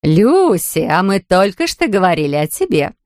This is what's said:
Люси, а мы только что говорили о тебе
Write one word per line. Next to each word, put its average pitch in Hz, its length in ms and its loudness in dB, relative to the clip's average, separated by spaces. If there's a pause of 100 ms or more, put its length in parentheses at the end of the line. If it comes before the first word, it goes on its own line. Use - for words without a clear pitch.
Люси, 208 840 2
а 170 140 0
мы 196 180 0
только 190 460 0
что 330 220 -4
говорили 170 480 0
о 151 100 0
тебе 156 460 -2 (120)